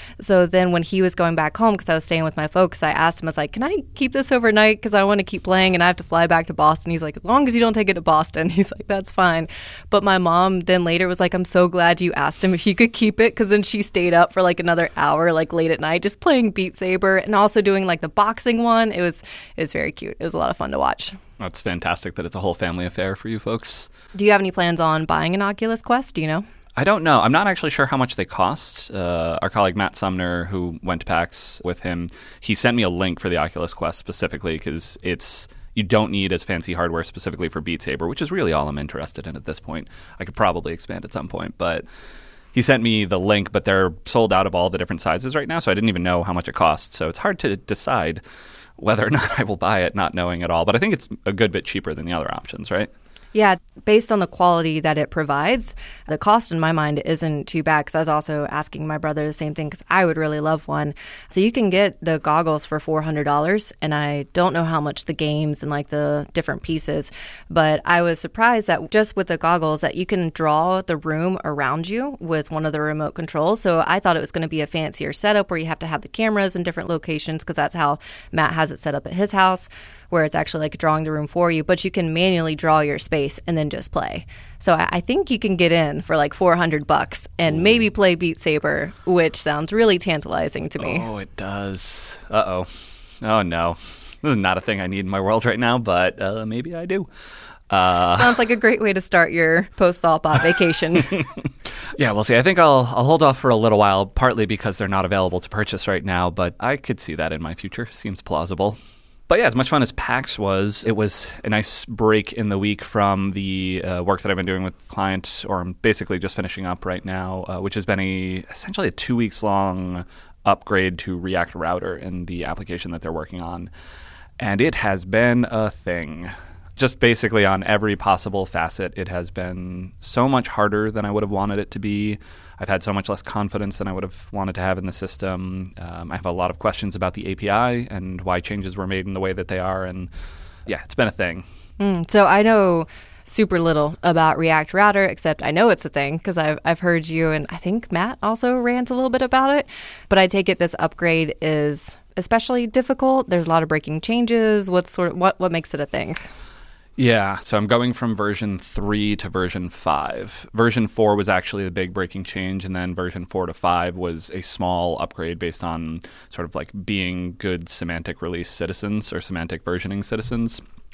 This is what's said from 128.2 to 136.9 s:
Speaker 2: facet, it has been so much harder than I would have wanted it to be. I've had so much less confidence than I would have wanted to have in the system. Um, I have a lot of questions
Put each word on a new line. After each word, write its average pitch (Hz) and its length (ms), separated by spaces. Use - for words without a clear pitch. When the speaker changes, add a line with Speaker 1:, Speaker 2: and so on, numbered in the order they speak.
Speaker 2:
facet, 87 500
it 92 140
has 87 200
been 90 680
so 127 300
much 131 180
harder 107 420
than 107 140
I 101 80
would 107 120
have 101 60
wanted 101 300
it 98 120
to 104 80
be. 104 380
I've 95 120
had 95 140
so 104 100
much 98 160
less 101 120
confidence 104 580
than 98 100
I - 20
would 95 120
have - 280
wanted 95 240
to 90 60
have 92 160
in 92 80
the 90 80
system. 92 840
Um, 85 320
I 80 60
have 90 100
a 87 60
lot 90 200
of - 80
questions 104 360